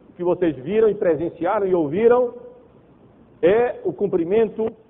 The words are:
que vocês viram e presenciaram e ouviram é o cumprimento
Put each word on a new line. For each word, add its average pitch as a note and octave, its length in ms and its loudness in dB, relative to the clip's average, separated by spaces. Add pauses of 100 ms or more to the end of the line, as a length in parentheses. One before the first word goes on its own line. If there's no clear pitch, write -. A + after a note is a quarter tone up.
(160)
que F3 80 -8
vocês E3+ 320 0
viram G3+ 320 0
e G3 60 0
presenciaram F3 720 -2
e F#3 80 0
ouviram A3+ 600 2 (1080)
é A3 420 2
o F3+ 80 -2
cumprimento G3+ 720 0 (240)